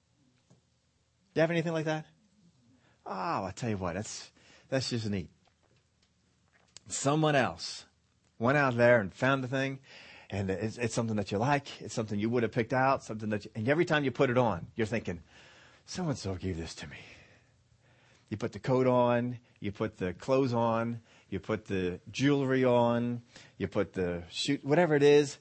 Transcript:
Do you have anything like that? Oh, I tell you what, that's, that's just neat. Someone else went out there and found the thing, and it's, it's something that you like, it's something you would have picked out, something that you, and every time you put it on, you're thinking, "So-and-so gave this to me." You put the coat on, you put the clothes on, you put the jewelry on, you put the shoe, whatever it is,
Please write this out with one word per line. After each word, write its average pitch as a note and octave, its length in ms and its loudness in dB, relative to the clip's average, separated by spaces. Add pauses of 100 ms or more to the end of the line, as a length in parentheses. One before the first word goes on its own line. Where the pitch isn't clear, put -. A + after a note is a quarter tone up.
(1300)
Do - 0 -
you D3 80 0
have D#3+ 80 4
anything E3+ 240 0
like D#3+ 100 -2
that? D#3 220 -4 (960)
Oh, F3 400 -4
I F#2 100 -6
tell B2+ 140 -6
you G#2+ 80 -2
what, F#2 160 -4
that's, - 380 -10 (400)
that's C3 180 -2
just A2+ 220 -4
neat. F#2+ 180 -4 (1600)
Someone D3+ 480 2
else F#2+ 480 -2 (560)
went B2+ 180 4
out C3 180 2
there A#2+ 240 8
and F#2+ 140 -6
found C3 300 2
the B2 40 -8
thing, C3+ 300 -4 (500)
and G2 220 -2
it's, G2+ 280 -4
it's A#2+ 140 -2
something A2+ 240 -2
that G2+ 140 -4
you G2+ 80 -2
like, C#3 420 0
it's - 140 -12
something G#2+ 240 -4
you G#2 100 -2
would A#2+ 140 0
have A2 80 -2
picked A#2+ 220 -2
out, C3 320 2
something A2 260 -8
that G#2 140 -4
you, - 100 -16
and A2+ 140 -4
every D#3 160 2
time D3+ 180 0
you C3+ 80 0
put C3 200 2
it A#2+ 60 2
on, G2+ 380 2
you're A2+ 120 0
thinking, G2+ 340 -6 (640)
"So-and-so C#3 480 -4
gave F#2 220 -4
this E2 180 -8
to - 140 -14
me." C#2+ 100 -16 (1300)
You A2 60 -4
put A2 160 -6
the G#2 60 -12
coat B2+ 300 2
on, B2 500 2 (220)
you G#2 100 -4
put G#2 260 -6
the F#2 160 -4
clothes C3 400 0
on, A#2 480 0 (300)
you F#2+ 80 -6
put G#2 280 -6
the F2+ 340 -4 (100)
jewelry C3 540 2
on, A#2+ 580 2 (360)
you F#2+ 100 -4
put G2 240 -2
the F2 360 -2
shoe, - 360 -4
whatever D#3 320 4
it C#3+ 80 6
is, D3 360 6